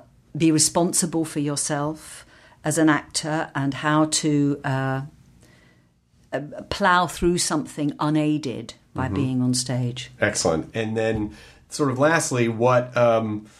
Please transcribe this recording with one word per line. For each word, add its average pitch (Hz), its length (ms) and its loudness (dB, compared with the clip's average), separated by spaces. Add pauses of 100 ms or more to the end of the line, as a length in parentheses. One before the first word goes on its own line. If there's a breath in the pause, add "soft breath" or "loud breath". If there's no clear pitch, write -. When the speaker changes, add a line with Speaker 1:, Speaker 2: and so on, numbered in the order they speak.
(380)
Speaker 1:
be 160 140 4
responsible 165 760 2
for 156 140 -6
yourself 147 840 -4 (400 soft breath)
as 156 120 0
an 156 120 6
actor 151 680 -2
and 139 200 -2
how 151 300 2
to, 147 580 0
uh, 135 380 -2 (1300 soft breath)
uh, 135 80 -4 (300)
plow 180 380 2
through 175 300 0
something 156 600 -2
unaided 151 760 0 (220)
by 127 100 -2
Speaker 2:
Mm-hmm. 95 100 -4
Speaker 1:
being 127 260 0
on 127 120 2
stage. 123 580 -4 (100)
Speaker 2:
Excellent. 85 540 0
And 110 220 -2
then, 110 380 -2 (340 loud breath)
sort 147 220 -2
of 120 80 -2
lastly, 147 480 2
what, 120 480 2
um, 113 520 2 (120 loud breath)